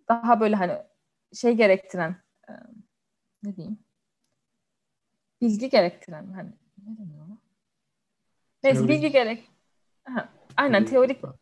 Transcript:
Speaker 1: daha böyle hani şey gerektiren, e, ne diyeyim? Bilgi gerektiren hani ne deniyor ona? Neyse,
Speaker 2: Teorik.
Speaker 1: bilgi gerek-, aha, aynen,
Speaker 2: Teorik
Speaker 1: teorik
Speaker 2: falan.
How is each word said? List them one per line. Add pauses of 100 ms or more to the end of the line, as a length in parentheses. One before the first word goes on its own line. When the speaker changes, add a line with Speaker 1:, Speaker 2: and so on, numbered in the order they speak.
Speaker 1:
daha
böyle
hani (600)
şey
gerektiren, (320)
e, (880)
ne
diyeyim? (1600)
Bilgi
gerektiren
hani (360)
ne
deniyor
ona? (1200)
Neyse,
Speaker 2:
Teorik.
Speaker 1:
bilgi
gerek-, (600)
aha, (280)
aynen,
Speaker 2:
Teorik
Speaker 1:
teorik
Speaker 2:
falan.